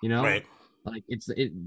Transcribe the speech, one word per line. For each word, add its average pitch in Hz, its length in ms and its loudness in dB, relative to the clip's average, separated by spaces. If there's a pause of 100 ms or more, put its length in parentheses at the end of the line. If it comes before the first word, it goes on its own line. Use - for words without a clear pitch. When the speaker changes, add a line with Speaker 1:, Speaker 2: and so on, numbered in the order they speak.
Speaker 1:
You 113 60 0
know? 117 140 4
Speaker 2:
Right. 104 240 4 (380)
Speaker 1:
Like, 110 240 -8
it's, 113 200 -6
it, 120 240 0 (140)